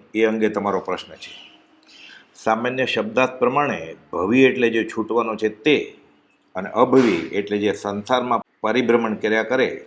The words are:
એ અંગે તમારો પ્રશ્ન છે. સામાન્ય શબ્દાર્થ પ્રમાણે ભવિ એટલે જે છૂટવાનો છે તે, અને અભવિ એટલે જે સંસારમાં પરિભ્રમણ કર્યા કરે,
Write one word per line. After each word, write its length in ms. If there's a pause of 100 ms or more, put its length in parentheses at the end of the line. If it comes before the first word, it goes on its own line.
(160)
એ 80
અંગે 260
તમારો 300
પ્રશ્ન 340
છે. 400 (840)
સામાન્ય 500
શબ્દાર્થ 540
પ્રમાણે 560 (180)
ભવિ 300
એટલે 260
જે 140
છૂટવાનો 520
છે 140
તે, 480 (580)
અને 140
અભવિ 420
એટલે 460
જે 160
સંસારમાં 680 (200)
પરિભ્રમણ 540
કર્યા 280
કરે, 440